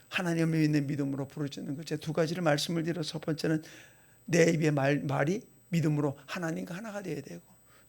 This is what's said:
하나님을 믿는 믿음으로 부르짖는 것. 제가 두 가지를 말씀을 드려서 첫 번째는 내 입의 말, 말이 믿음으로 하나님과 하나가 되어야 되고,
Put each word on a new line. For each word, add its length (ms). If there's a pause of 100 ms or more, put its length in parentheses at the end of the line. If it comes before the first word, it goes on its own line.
하나님을 500
믿는 280
믿음으로 400
부르짖는 480
것. 100
제가 140
두 140
가지를 300
말씀을 400
드려서 300
첫 80
번째는 420 (600)
내 260
입의 200
말, 280
말이 420 (280)
믿음으로 560
하나님과 500
하나가 260
되어야 200
되고, 200 (480)